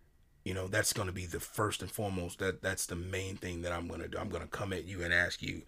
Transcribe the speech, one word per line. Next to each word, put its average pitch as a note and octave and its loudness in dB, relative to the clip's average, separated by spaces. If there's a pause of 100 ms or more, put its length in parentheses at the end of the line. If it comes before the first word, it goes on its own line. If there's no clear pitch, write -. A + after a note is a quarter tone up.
(440)
You F#2 0
know, F#2+ 0
that's G#2 4
gonna F#2+ 0
be F2+ -2
the E2 -2
first - 0
and F2 -4
foremost, F#2 -2
that, F#2+ 2
that's F#2 0
the F2+ -2
main F#2+ -2
thing F2 -4
that F2 0
I'm E2+ -2
gonna E2+ -4
do. F2+ -2
I'm F2 0
gonna E2 -2
come G2 -2
at F2 -2
you F2+ -4
and F2 2
ask F2 4
you, F2 -4